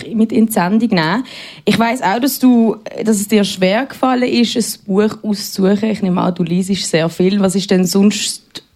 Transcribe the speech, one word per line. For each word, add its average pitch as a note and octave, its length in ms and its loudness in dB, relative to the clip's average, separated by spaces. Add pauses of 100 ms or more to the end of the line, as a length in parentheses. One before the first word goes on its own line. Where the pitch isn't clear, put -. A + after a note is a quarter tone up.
(140)
mit A3 180 0
in A3+ 140 4
die - 60 -8
Sendung G#3+ 360 2
nehmen. F3+ 340 0 (440)
Ich G3+ 120 2
weiss A#3 220 0
auch, G3 180 0
dass C4 200 -2
du, A#3+ 380 4 (280)
dass A3 140 2
es G3+ 100 -6
dir G#3 160 2
schwer F#3+ 400 0
gefallen C4 380 -2
ist, A#3+ 340 0
ein - 300 -4
Buch G#3 360 0
auszusuchen. G#3 680 -2
Ich G3+ 100 -4
nehme F3+ 220 0
an, F3+ 120 0
du F3+ 80 -4
liest F3+ 480 -2
sehr E3 200 0
viel. F#3+ 300 0
Was F#3+ 140 2
ist G3 160 -2
denn F#3 140 4
sonst - 800 -2 (120)